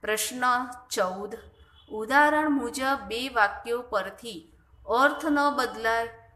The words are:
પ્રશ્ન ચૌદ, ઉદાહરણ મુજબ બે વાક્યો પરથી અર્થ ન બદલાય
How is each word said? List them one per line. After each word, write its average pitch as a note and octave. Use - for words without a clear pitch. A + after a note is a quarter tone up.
પ્રશ્ન G#3+
ચૌદ, G3+
ઉદાહરણ D4
મુજબ C4
બે A#3+
વાક્યો A#3
પરથી G3
અર્થ C#4+
ન D4
બદલાય A3+